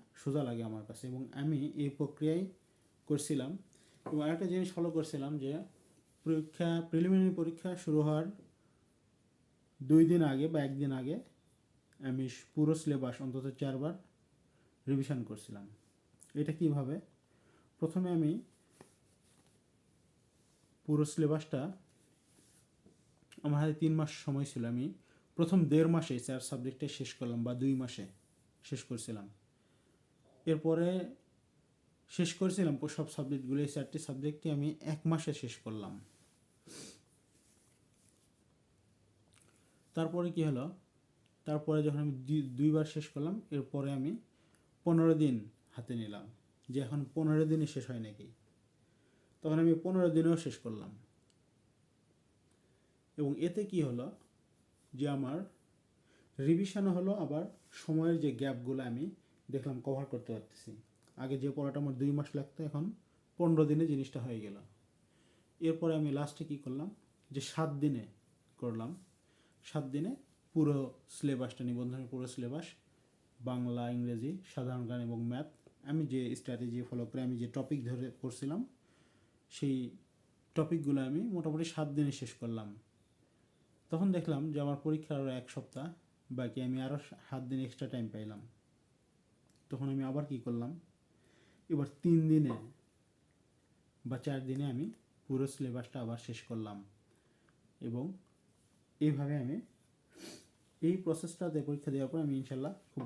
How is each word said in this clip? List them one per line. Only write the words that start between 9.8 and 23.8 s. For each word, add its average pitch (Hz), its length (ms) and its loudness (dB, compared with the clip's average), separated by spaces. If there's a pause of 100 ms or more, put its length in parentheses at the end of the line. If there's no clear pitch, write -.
দুই 151 240 10
দিন 170 180 8
আগে 139 260 4
বা 160 120 0
একদিন 139 320 0
আগে 131 240 -2 (840)
আমি 131 280 -2
স-, - 160 -12 (100)
পুরো 156 200 6
সিলেবাস 131 460 0
অন্তত 131 260 -4 (140)
চারবার 139 340 -2 (920)
রিভিশন 135 380 0
করছিলাম। 101 420 -12 (680)
এটা 151 180 0
কিভাবে? 147 420 0 (840)
প্রথমে 175 300 0
আমি 160 220 4 (2500)
পুরো 151 160 4
সিলেবাসটা, 151 560 0 (1800)
আমার 147 180 2
হাতে 156 140 2
তিন 156 200 2